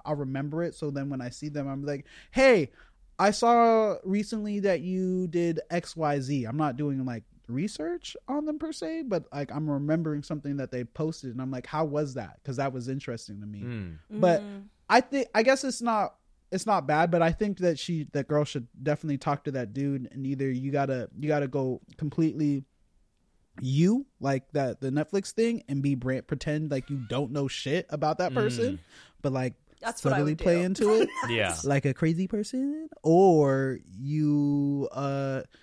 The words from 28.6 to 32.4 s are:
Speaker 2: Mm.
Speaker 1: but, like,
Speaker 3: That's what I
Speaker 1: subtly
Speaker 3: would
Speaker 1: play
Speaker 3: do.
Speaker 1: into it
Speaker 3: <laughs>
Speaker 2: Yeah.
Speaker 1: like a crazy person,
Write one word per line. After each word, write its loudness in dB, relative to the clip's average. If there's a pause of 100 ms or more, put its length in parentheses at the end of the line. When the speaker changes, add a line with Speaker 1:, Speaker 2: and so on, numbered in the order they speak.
Speaker 2:
Mm. -12 (420)
Speaker 1:
but, -2
like, -2 (280)
Speaker 3:
That's -6
what 4
I 2
Speaker 1:
subtly 2
Speaker 3:
would -6
Speaker 1:
play 4
Speaker 3:
do. 2
Speaker 1:
into 4
it 2 (100)
Speaker 3:
<laughs> -4
Speaker 2:
Yeah. 2
Speaker 1:
like 2
a 2
crazy 0
person, -4 (120)